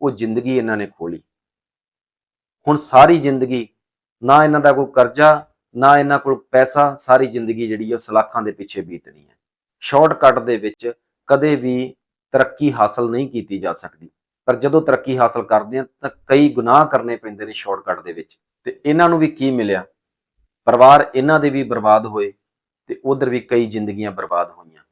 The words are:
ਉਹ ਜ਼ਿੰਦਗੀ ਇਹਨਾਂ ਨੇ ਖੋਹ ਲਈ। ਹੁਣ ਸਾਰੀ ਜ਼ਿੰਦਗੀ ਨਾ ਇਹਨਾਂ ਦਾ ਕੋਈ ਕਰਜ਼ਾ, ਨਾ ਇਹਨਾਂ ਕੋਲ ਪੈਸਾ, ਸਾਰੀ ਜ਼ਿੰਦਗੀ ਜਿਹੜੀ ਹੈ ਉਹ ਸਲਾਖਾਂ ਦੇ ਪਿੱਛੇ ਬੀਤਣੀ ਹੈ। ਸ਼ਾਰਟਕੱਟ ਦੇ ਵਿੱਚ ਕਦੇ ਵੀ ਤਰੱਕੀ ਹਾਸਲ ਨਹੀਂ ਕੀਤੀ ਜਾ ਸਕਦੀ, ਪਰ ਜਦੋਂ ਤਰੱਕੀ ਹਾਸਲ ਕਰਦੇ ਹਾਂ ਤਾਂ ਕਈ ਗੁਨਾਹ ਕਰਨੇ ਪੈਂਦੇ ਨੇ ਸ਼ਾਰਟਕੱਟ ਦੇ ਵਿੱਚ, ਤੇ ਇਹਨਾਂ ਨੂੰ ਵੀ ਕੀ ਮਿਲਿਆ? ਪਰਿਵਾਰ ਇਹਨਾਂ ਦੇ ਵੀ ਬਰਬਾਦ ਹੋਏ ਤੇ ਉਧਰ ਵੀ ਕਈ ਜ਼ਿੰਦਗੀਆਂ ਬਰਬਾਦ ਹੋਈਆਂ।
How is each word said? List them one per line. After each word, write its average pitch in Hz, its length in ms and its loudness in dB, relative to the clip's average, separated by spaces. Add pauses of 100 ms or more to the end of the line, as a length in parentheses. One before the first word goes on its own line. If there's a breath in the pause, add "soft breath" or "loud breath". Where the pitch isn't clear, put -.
ਉਹ 143 100 -4
ਜ਼ਿੰਦਗੀ 113 480 -6
ਇਹਨਾਂ 110 180 -2
ਨੇ 104 100 -8
ਖੋਹ 85 220 -14
ਲਈ। 85 140 -12 (1400)
ਹੁਣ 147 100 4
ਸਾਰੀ 147 420 6
ਜ਼ਿੰਦਗੀ 127 500 -4 (540)
ਨਾ 139 220 4
ਇਹਨਾਂ 151 160 0
ਦਾ 143 120 6
ਕੋਈ 135 220 -2
ਕਰਜ਼ਾ, 147 520 2 (280)
ਨਾ 135 240 4
ਇਹਨਾਂ 143 200 0
ਕੋਲ 139 160 -4 (160)
ਪੈਸਾ, 139 440 2
ਸਾਰੀ 131 320 2
ਜ਼ਿੰਦਗੀ 117 400 -6
ਜਿਹੜੀ 110 220 -8
ਹੈ 120 60 -6
ਉਹ 117 40 -4
ਸਲਾਖਾਂ 113 440 -2
ਦੇ 107 100 -8
ਪਿੱਛੇ 98 280 -14
ਬੀਤਣੀ 82 400 -16
ਹੈ। 73 160 -20 (460)
ਸ਼ਾਰਟਕੱਟ 143 560 2
ਦੇ 117 180 -2
ਵਿੱਚ 107 360 -8 (360)
ਕਦੇ 143 280 2
ਵੀ 127 380 -6 (400)
ਤਰੱਕੀ 135 380 0
ਹਾਸਲ 117 380 -2
ਨਹੀਂ 127 180 -6
ਕੀਤੀ 101 300 -10
ਜਾ 87 140 -8
ਸਕਦੀ, - 380 -20 (380)
ਪਰ 127 80 0
ਜਦੋਂ 143 260 0
ਤਰੱਕੀ 131 360 -2
ਹਾਸਲ 120 240 0
ਕਰਦੇ 107 360 -2
ਹਾਂ 135 60 -6 (160)
ਤਾਂ 139 100 -10 (160)
ਕਈ 143 220 4
ਗੁਨਾਹ 123 380 2
ਕਰਨੇ 123 300 -4
ਪੈਂਦੇ 104 300 -16
ਨੇ 107 60 -14
ਸ਼ਾਰਟਕੱਟ 95 480 -8
ਦੇ 87 120 -14
ਵਿੱਚ, 82 260 -18 (280)
ਤੇ - 200 -12
ਇਹਨਾਂ 165 220 2
ਨੂੰ 165 100 0
ਵੀ 156 100 0
ਕੀ 135 220 -6
ਮਿਲਿਆ? 101 340 -2 (800)
ਪਰਿਵਾਰ 131 480 6
ਇਹਨਾਂ 143 260 2
ਦੇ 147 100 0
ਵੀ 135 120 -4
ਬਰਬਾਦ 110 440 0
ਹੋਏ 104 260 -6 (580)
ਤੇ 120 140 -14
ਉਧਰ 135 240 -2
ਵੀ 123 120 -4
ਕਈ 120 260 -2
ਜ਼ਿੰਦਗੀਆਂ 104 460 -8
ਬਰਬਾਦ 87 380 -6
ਹੋਈਆਂ। 82 420 -20